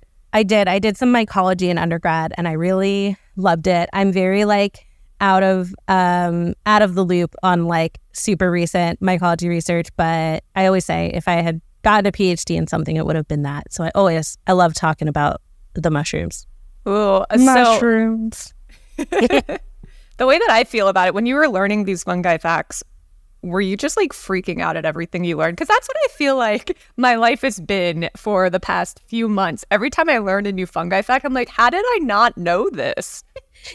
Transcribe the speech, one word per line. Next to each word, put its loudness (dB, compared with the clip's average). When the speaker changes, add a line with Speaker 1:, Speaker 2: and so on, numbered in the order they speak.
Speaker 1:
I 4
did. 2
I 2
did 0
some 2
mycology 0
in 0
undergrad, -2
and -2
I -2
really 0
loved 0
it. 2
I'm 2
very, 2
like, 0
out 4
of, 0
um, 2
out 4
of 2
the 0
loop 0
on, 2
like, -2
super 0
recent 0
mycology 0
research, -2
but -2
I 2
always 2
say -2
if -4
I 2
had -2
gotten 4
a 2
P 0
H -4
D -2
in -2
something, -4
it -2
would -2
have -4
been -4
that. -8
So -6
I -4
always, 0
I 2
love 4
talking -2
about -2
the -2
mushrooms. -4
Speaker 2:
Ooh, -4
uh, 2
so 6
Speaker 3:
Mushrooms. 2
Speaker 2:
<laughs> 0
The -2
way 4
that 2
I 2
feel 0
about 2
it, 0
when -2
you 0
were 4
learning 0
these -4
fungi 0
facts, -4
were -4
you -2
just, -4
like, 0
freaking -6
out -2
at -4
everything -4
you -2
learned? -2
'Cause -6
that's 0
what -8
I 0
feel -2
like -2
my 2
life 2
has -4
been -2
for 0
the -2
past -4
few -2
months. -2
Every 0
time 0
I 2
learned -2
a -4
new -4
fungi -2
fact, -2
I'm -4
like, -2
"How 2
did 0
I 0
not 2
know 0
this?" -6